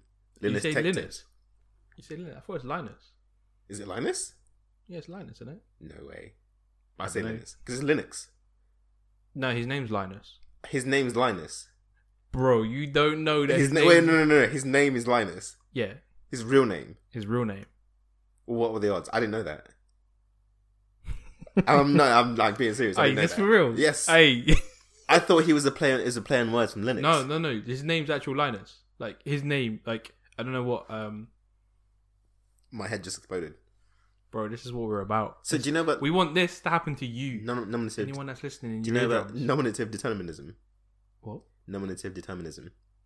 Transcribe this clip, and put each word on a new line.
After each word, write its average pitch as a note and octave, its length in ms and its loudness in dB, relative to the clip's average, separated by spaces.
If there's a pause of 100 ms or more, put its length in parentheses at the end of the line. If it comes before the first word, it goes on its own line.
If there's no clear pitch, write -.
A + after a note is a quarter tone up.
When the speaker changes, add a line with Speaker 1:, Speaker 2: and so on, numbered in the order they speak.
(420)
Speaker 1:
Did - 0 -
you G2+ 80 0
Speaker 2:
Linus G#2 140 -2
Speaker 1:
say D#3 100 -2
Speaker 2:
Tech C3+ 100 0
Speaker 1:
Linus? F3 140 -2
Speaker 2:
Tips. - 260 -10 (720)
Speaker 1:
You - 80 -20
say D#3 140 -16
Linus? E3+ 200 -14
I - 40 -20
thought F#3+ 160 -10
it's B2+ 80 -14
Linus. C#3+ 460 -10 (580)
Speaker 2:
Is G2+ 100 -12
it G2+ 80 -12
Linus? A#2 460 -6 (540)
Speaker 1:
Yeah, F3 120 -14
it's D3+ 100 -16
Linus, F3+ 320 -18
isn't B2 120 -16
it? G#3+ 80 -20 (180)
Speaker 2:
No D2+ 280 -20
way. - 260 -20 (680)
Speaker 1:
I F#2 60 -8
Speaker 2:
I - 20 -6
say G2 140 -4
Speaker 1:
don't A2+ 80 -4
know. A2+ 60 -6
Speaker 2:
Linus. - 200 -16 (100)
'Cause B2 140 -8
it's D3 60 -6
Linux. - 420 -2 (1040)
Speaker 1:
No, C3 220 -4
his A#2+ 100 -4
name's C3+ 240 -6
Linus. G2 500 -8 (280)
Speaker 2:
His C3 180 -4
name's C3+ 300 0
Linus. G#2 540 -2 (640)
Speaker 1:
Bro, B2+ 320 2
you C3 220 -6
don't D3+ 380 2
know D3+ 220 2
that C#3 120 2
Speaker 2:
His C#3 120 4
Speaker 1:
his C#3 40 0
Speaker 2:
na-, D#3+ 60 4
Speaker 1:
name D3+ 80 8
Speaker 2:
wait, E3+ 160 10
no, E3 100 6
no, D#3+ 120 6
no. D3 220 6
His C3+ 180 -6
name C#3 300 4
is A#2 120 -2
Linus. G#2 480 0 (180)
Speaker 1:
Yeah. G#2 200 -4 (360)
Speaker 2:
His B2 140 -8
real C3+ 220 6
name. E2+ 320 -6 (140)
Speaker 1:
His G#2+ 140 -10
real A#2 200 -2
name. G2+ 200 -8 (800)
Speaker 2:
What A#2 280 -2
were A2 60 -4
the G2+ 140 0
odds? E2+ 200 -6
I A2+ 60 -2
didn't A2 120 -2
know G#2+ 120 -4
that. D2+ 260 -12 (1900)
Speaker 1:
<laughs> F#3 100 2
Speaker 2:
I'm C#3+ 280 6
not, C#3+ 160 6
I'm, A#2+ 240 4
like, G#2+ 220 2
being A2+ 160 0
serious. G#2+ 240 0
I E3 60 4
Speaker 1:
Hey, C3+ 60 6
Speaker 2:
didn't - 60 0
know G#2+ 80 0
Speaker 1:
this E3 80 0
Speaker 2:
that. - 100 -8
Speaker 1:
for G3 60 2
real? D3 320 4
Speaker 2:
Yes. C#3+ 280 2
Speaker 1:
Hey. D3+ 480 6 (260)
<laughs> - 280 -8
Speaker 2:
I E3 100 8
thought E3 260 6
he E3 80 6
was D3 120 2
a C3+ 60 2
play, C#3+ 220 2
is A#2+ 240 -2
a G#2+ 40 -4
play B2 200 2
on A2+ 100 -2
words A#2 220 2
from G#2 100 -6
Linux. A#2+ 180 -2
Speaker 1:
No, D3 240 2
no, D3 120 -4
no. C#3 240 -4
His C3 220 -8
name's D#3+ 260 -2
actual C#3+ 260 -4
Linus. B2+ 440 -4 (200)
Like, A2 240 -10
his C#3+ 200 -4
name, C3+ 420 -2
like, A2+ 280 -8 (240)
I A#2 60 -8
don't B2+ 100 -8
know B2+ 100 -4
what, A#2+ 280 -4
um, G#2+ 360 -10 (1400)
Speaker 2:
My G#2 160 -8
head G2+ 160 -6
just F#2 160 -10
exploded. E2+ 340 -8 (800)
Speaker 1:
Bro, G#2+ 180 -6
this A#2 160 -12
is B2 80 -12
what A#2 160 -6
we're G#2 100 -2
about. G#2+ 480 -4
Speaker 2:
So D#3 100 0
do C#3 120 -4
you - 20 0
know E3 100 2
about D#3 200 0
Speaker 1:
We C#3+ 100 0
want E3+ 240 2
this F3 260 0
to E3+ 80 -4
happen D3 260 0
to C3 100 -10
you. A#2+ 400 -8
Speaker 2:
nom-, A#2+ 260 -4
nominative, A2+ 380 -4
Speaker 1:
Anyone C#3 160 -8
that's C3 180 -12
listening A#2 340 -10
in A2+ 40 -6
Speaker 2:
do A2+ 80 -4
you A#2 100 0
Speaker 1:
your A#2+ 80 2
Speaker 2:
know A2+ 80 2
about G2+ 120 -2
Speaker 1:
eardrums. A#2+ 180 -8
Speaker 2:
nominative A#2+ 460 -2
determinism? F2+ 640 -8 (640)
Speaker 1:
What? A2 200 -14 (260)
Speaker 2:
Nominative F#2+ 460 -10
determinism. E2+ 580 -14 (340)